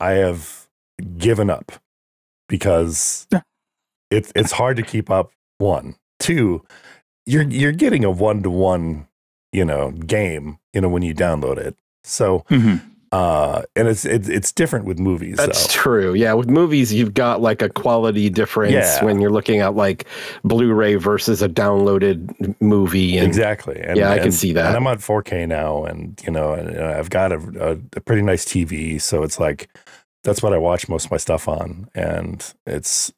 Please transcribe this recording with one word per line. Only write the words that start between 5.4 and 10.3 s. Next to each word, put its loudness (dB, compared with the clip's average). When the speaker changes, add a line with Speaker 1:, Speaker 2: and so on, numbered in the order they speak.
Speaker 1:
One, -2
two, 0
you're, 2
you're 0
getting 2
a 4
one-to-one, 0
you 2
know, 0
game, -4